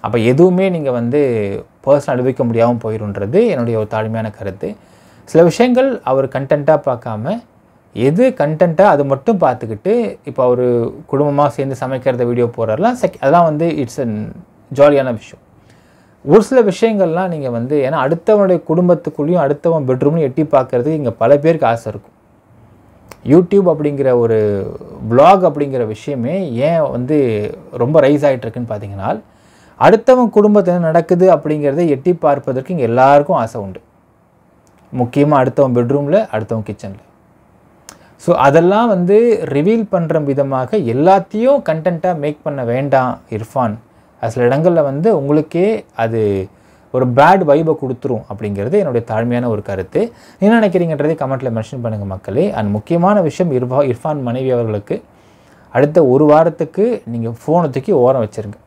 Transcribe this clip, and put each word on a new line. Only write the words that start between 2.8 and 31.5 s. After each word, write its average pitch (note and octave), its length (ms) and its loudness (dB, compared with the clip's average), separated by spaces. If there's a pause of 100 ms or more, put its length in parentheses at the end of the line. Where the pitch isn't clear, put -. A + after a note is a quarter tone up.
போயிரும்ன்றது G#2+ 640 -2
என்னுடைய A#2+ 300 -2
ஒரு G#2+ 120 -2
தாழ்மையான A2 480 -6
கருத்து. G2 380 -10 (480)
சில D#3+ 200 4
விஷயங்கள் B3 600 2
அவர் C3+ 240 0
கண்டென்ட்டா D3 580 0
பார்க்காம B2 580 -6 (500)
எது F3 440 0
கண்டென்ட்டா D#3 440 0
அது D#3 240 4
மட்டும் C#3 340 -2
பார்த்துக்கிட்டு, D3+ 840 -2
இப்ப C3 200 -4
அவரு B2 560 0 (120)
குடும்பமா C#3+ 360 0
சேர்ந்து C3+ 320 -6
சமைக்கிறத B2+ 460 -4
வீடியோ A#2+ 200 0
போடுறாருலாம், A#2 460 -2
செக்-, B3 280 -4
அதெல்லாம் D#3+ 240 2
வந்து D#3+ 260 0
it's D3 320 -6
an A2 300 -6 (420)
ஜாலியான C#3 400 2
விஷயம். - 300 -14 (840)
ஒரு F#3 180 6
சில B3 200 2
விஷயங்கள்லாம் F#3+ 640 0
நீங்க D3+ 220 -6
வந்து, B2+ 420 -2
ஏன்னா D#3+ 40 -2
அடுத்தவனுடைய E3+ 720 2
குடும்பத்துக்குள்ளேயும் E3 800 0
அடுத்தவன் D3+ 360 -2
பெட்ரூம்லையும் C3 360 0
எட்டி D3 240 -2
பார்க்கறதுக்கு C3 420 0
இங்க D3 260 -2
பல B2+ 260 2
பேருக்கு D3+ 280 0
ஆசை A2+ 260 -2
இருக்கும். - 220 -16 (1120)
YouTube F3 500 4
அப்படிங்கிற C#3 420 0
ஒரு G#2+ 540 0 (380)
vlog E3 420 6
அப்படிங்கிற C3+ 360 -4
விஷயமே C#3 680 -6
ஏன் D3 360 0
வந்து B2 680 -2 (140)
ரொம்ப C#3+ 300 2
ரைஸ் - 20 4
ஆயிட்டு C3+ 480 0
இருக்குன்னு A2+ 240 -8
பார்த்தீங்கன்னா, G#2 460 -8 (580)
அடுத்தவன் A3+ 560 4
குடும்பத்துல G#3 300 4
என்ன F3+ 140 0
நடக்குது E3+ 560 2
அப்படிங்கிறதை D3+ 520 -2